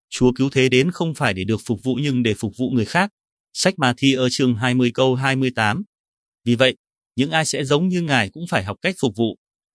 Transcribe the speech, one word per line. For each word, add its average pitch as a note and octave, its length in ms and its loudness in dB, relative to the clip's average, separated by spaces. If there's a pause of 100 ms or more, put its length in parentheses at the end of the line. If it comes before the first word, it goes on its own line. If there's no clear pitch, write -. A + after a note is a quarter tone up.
(100)
Chúa B2 220 2
cứu C3 180 0
thế C3 180 2
đến B2+ 220 4
không E3 240 -4
phải A#2 200 -2
để F#2 100 -4
được G#2+ 200 -2
phục A2 180 -2
vụ B2+ 200 -2
nhưng C3 200 0
để A2 120 2
phục G#2+ 240 -6
vụ B2+ 120 -2
người A#2 140 0
khác." F#3 260 -2 (420)
Sách F#3+ 260 -2
Ma-thi-ơ B2+ 520 2
chương B2+ 240 2
hai B2 200 -2
mươi B2 200 4
câu C3 200 2
hai C3 220 -2
mươi C3 180 0
tám. A2+ 280 0 (600)
Vì A#2+ 100 2
vậy, B2+ 220 2 (400)
những C#3 140 -2
ai D#3+ 140 0
sẽ D3 200 -4
giống D3 240 2
như F3+ 140 -2
Ngài B2+ 280 0
cũng E3+ 180 -12
phải G2 160 -2
học G2+ 180 -8
cách F#3 180 -2
phục G#2+ 160 -2
vụ. A2+ 200 -2 (380)